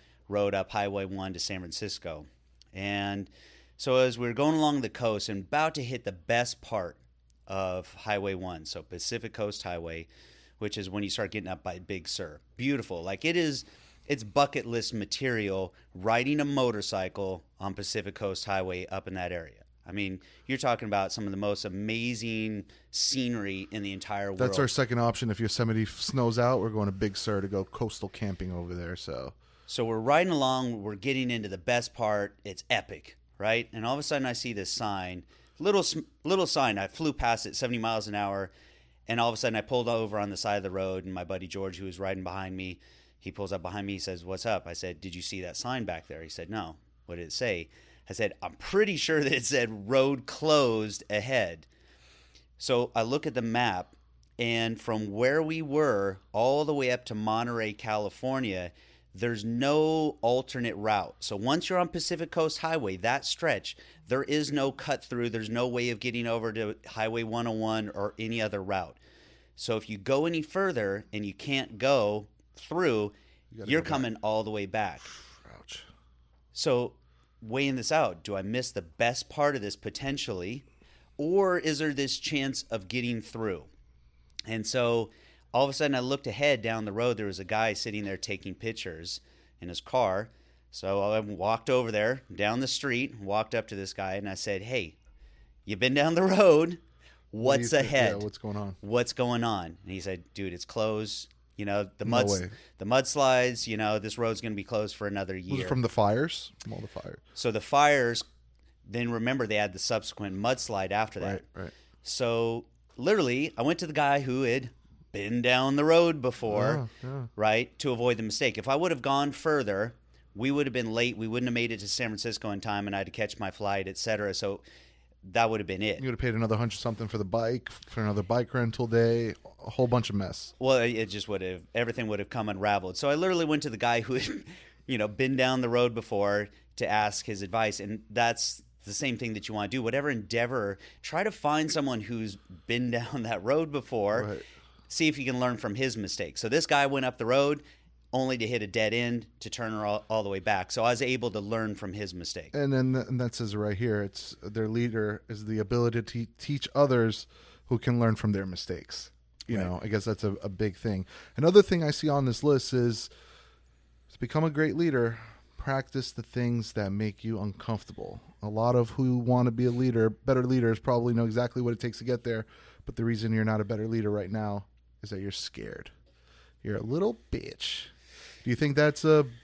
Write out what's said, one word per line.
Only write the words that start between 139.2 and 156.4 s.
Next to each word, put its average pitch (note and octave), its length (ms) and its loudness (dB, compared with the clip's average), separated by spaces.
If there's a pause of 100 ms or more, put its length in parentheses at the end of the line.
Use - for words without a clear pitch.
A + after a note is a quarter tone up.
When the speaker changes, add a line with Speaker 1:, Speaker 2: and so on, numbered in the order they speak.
Speaker 1:
that G#2 140 -8
you G#2+ 80 -6
wanna G#2 140 -2
do. C3 120 -2
Whatever C3+ 280 0
endeavor, A#2 680 -2 (240)
try E3+ 220 -2
to G#3+ 80 -2
find D3+ 400 0
someone C3+ 300 0
who's A2 340 -6 (320)
been A#2+ 240 0
<laughs> A#2 80 2
down A#2 240 -4
that G#2+ 180 -4
road D3 300 2
before. A2+ 520 0
Speaker 2:
Right. G#2 180 -6 (460)
Speaker 1:
See D#3+ 200 2
if C#3+ 100 2
you C3+ 80 -4
can B2 140 0
learn B2 180 0
from G#2 160 -4
his B2 240 -2
mistakes. F#2 440 -6
So A2+ 80 -2
this D3+ 180 2
guy C#3+ 180 4
went C#3 220 0
up - 100 -6
the A2+ 80 -4
road C#3+ 380 2 (500)
only C3 240 0
to A2+ 100 -2
hit A#2 140 0
a G#2 60 -4
dead G#2+ 260 2
end, A#2+ 320 0 (160)
to A2 80 -10
turn A2 240 -4
all, G#2+ 360 -2
all A2 140 2
the G2+ 60 -4
way G2 100 -2
back. F#2 320 0
So A#2 140 0
I B2 60 6
was A#2+ 100 0
able B2 300 0
to G2+ 80 -4
learn G#2+ 360 -2
from G2 180 -8
his G2 200 -6
mistake. F2 400 -10
Speaker 2:
And C#3 180 2
then C3 220 4
th-, C3 140 0
and B2+ 120 -2
that A#2+ 160 -2
says G#2 200 -4
right G#2 200 0
here, G#2+ 280 0
it's - 380 -10
their G#2+ 280 -4
leader A2 580 -2
is G#2+ 180 -10
the A2 140 -2
ability A#2 420 2
to - 20 -2 (220)
te-, - 20 -10 (100)
teach - 380 -4